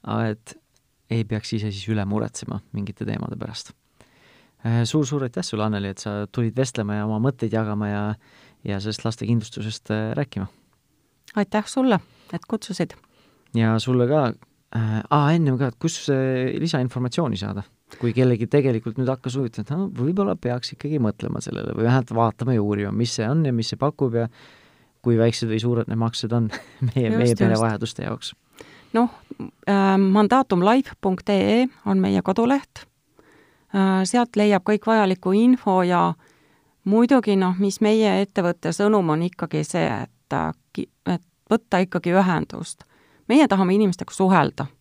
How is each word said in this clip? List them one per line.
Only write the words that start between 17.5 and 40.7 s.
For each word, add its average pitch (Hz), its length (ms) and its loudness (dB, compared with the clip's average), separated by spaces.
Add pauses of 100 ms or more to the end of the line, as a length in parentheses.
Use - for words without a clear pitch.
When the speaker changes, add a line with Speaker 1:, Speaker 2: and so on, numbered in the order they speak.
Speaker 1:
Kui 120 120 0
kellegi 120 380 2
tegelikult 120 480 0
nüüd 127 80 0
hakkas 131 320 -4
huvitav, 117 240 -6
et, - 80 -8
"Aa, 185 160 -4
võib-olla 185 480 -2
peaks 120 380 -6
ikkagi 147 260 -6
mõtlema - 420 -2
sellele - 300 -8
või 113 160 -2
vähemalt 127 240 0
vaatama 113 420 0
ja 110 80 2
uurima, 101 300 -2
mis 117 240 -2
see 110 140 -2
on 156 160 0
ja 127 80 0
mis 113 180 -2
see - 80 -8
pakub 135 340 -2
ja 117 140 0 (720)
kui 117 160 2
väiksed 113 300 2
või 110 160 -2
suured 120 240 0
need 113 140 -2
maksed 113 340 -4
on 113 140 2 (180)
<laughs> - 220 -4
meie, 120 180 0
Speaker 2:
Just, 110 100 2
Speaker 1:
meie 120 180 4
pere 113 200 2
Speaker 2:
just. 110 80 2
Speaker 1:
vajaduste 113 400 -4
jaoks." - 300 -10 (600)
Speaker 2:
Noh, 233 160 2 (600)
äh, 196 280 4
mandatumlife 202 1040 4
punkt 190 280 -4
E 208 320 4
E 254 60 2 (180)
on 196 140 2
meie 190 220 2
koduleht. 233 640 0 (920)
Äh, 190 280 4
sealt 240 320 0
leiab 208 320 4
kõik 208 200 0
vajaliku 190 440 2
info 214 520 4
ja 175 300 2 (720)
muidugi, 220 520 4
noh, 185 240 2
mis 196 220 0
meie 208 400 4
ettevõtte 175 540 -2
sõnum 202 400 2
on 165 80 -2
ikkagi 165 400 -4
see, 160 240 -2 (160)
et, - 300 -12
äh, 156 180 -2 (220)